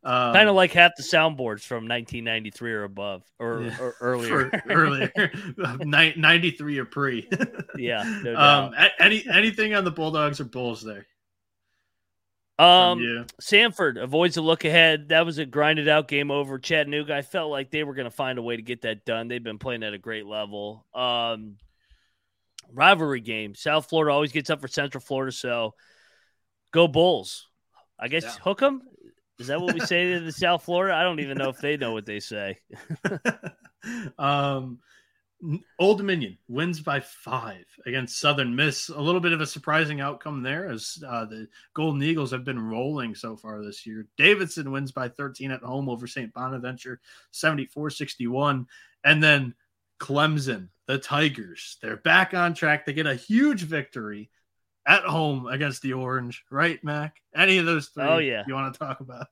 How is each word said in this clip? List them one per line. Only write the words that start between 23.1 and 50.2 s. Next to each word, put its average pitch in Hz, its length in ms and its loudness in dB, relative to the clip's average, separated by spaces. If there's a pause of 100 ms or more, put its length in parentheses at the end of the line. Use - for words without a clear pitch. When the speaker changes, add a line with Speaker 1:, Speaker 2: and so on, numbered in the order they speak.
Speaker 2:
game. 107 340 -8
South 151 340 -2
Florida 156 240 2
always 147 180 0
gets 147 180 -4
up 151 120 -2
for 135 60 -12
Central 139 340 -6
Florida, 131 300 -4
so 117 420 -6 (1000)
go 170 160 8
Bulls. 151 600 2 (520)
I 120 80 -8
guess 156 160 -2
Speaker 1:
Yeah. - 80 -10 (120)
Speaker 2:
hook 196 180 0
'em? 269 220 2 (540)
Is 123 100 -14
that 147 120 -2
what 175 140 -2
we 165 80 -2
say 180 320 0
to 175 80 -2
the 160 100 -8
South 175 320 0
Florida? 175 320 0
I 160 80 2
don't 170 160 0
even 139 180 -6
know 135 120 0
if 127 100 -8
they 147 160 0
know 131 160 -2
what 110 140 -6
they 104 160 -8
say. 101 380 -8 (440)
<laughs> - 0 -
Speaker 1:
<laughs> 208 1120 -10
Um, 139 600 -4 (640)
n-, 165 200 -6 (140)
Old 196 220 4
Dominion 165 380 -4 (100)
wins 156 320 -4
by 143 220 -4
five 117 640 -10 (200)
against 127 340 -6
Southern 139 360 0
Miss. 147 340 -2
A 147 100 -10
little 175 220 2
bit 170 120 2
of 156 80 -2
a 151 40 -2
surprising 151 560 -2
outcome 143 400 -8
there 156 280 -6
as, 120 380 -10
uh, 117 180 -6
the 110 220 -14 (260)
Golden 151 280 0
Eagles 147 300 0
have 127 120 -6
been 127 160 -6
rolling 120 540 -4
so 110 220 -12
far 107 260 -14
this 104 240 -14
year. 110 220 -12 (100)
Davidson 165 540 2
wins 135 200 -4
by 127 180 -6
thirteen 135 420 -10
at 123 100 -8
home 131 280 -6
over 120 180 -8
Saint 117 260 -10
Bonaventure, 127 680 -10 (320)
seventy-four 151 600 -2
sixty-one. 131 760 -4 (360)
And 151 180 6
then 143 320 4 (460)
Clemson, 139 680 0 (180)